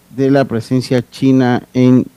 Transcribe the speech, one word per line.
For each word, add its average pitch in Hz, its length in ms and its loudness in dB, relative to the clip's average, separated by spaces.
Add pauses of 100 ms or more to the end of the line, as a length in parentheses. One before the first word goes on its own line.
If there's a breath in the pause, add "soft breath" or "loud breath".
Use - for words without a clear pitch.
de 135 220 -2
la 139 120 2
presencia 120 640 -4
china 131 540 0 (140)
en, 127 420 2